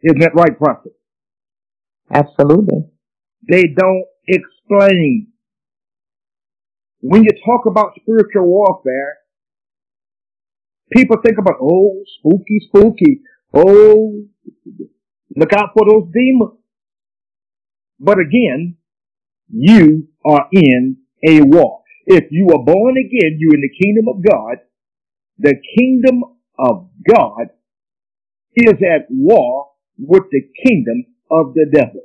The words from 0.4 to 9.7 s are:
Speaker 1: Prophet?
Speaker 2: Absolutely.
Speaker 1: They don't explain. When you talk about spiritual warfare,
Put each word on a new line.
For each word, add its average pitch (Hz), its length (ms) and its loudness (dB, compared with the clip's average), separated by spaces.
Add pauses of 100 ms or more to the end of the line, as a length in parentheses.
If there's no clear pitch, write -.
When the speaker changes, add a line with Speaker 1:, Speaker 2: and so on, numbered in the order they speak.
Speaker 1:
Prophet? - 340 -6 (1200)
Speaker 2:
Absolutely. 151 720 -2 (640)
Speaker 1:
They 180 160 0 (120)
don't 185 300 -2 (220)
explain. 185 1000 -2 (1700)
When 190 220 2
you 214 60 2 (160)
talk 233 220 -2
about 202 340 -2
spiritual 208 460 -2
warfare, 151 720 -4 (1800)